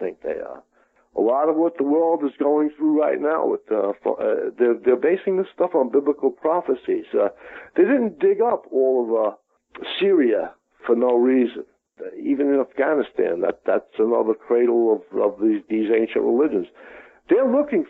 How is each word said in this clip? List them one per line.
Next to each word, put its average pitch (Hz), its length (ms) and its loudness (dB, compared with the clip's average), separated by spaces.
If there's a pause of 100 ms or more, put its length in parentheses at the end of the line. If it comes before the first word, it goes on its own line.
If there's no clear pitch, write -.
think 85 220 -8
they 78 180 -6
are. - 240 -14 (520)
A - 40 -2
lot 127 280 2
of 165 60 2
what 165 220 0
the 139 80 -2
world 160 400 0
is 135 160 -2
going 151 360 0
through 151 240 0
right 143 200 0
now, 156 260 -2
with, - 140 -2 (100)
uh, 101 220 0 (100)
fo-, 117 120 0
uh, - 440 -2
they're, 117 160 4 (100)
they're 123 120 4
basing 185 400 -2
this 185 180 -2
stuff 180 200 -2
on 131 180 0
biblical 143 380 0
prophecies. 135 760 -4 (100)
Uh, 107 140 2 (480)
they - 60 4
didn't 233 360 0
dig 196 220 2
up 226 320 0
all 131 320 2
of, 110 280 0
uh, - 40 -18 (640)
Syria 117 540 2 (300)
for 120 120 2
no 123 180 2
reason. 123 500 2 (360)
Uh, 90 100 -14 (100)
even 143 280 -2
in 139 120 2
Afghanistan, 123 800 -2
that, 92 220 -4
that's 98 340 -2
another 113 360 0
cradle 117 800 0
of, 98 80 -2
of 101 200 -2
these, 107 280 0
these 110 260 -2
ancient 113 300 0
religions. 117 420 0 (640)
They're 247 180 2
looking 254 440 0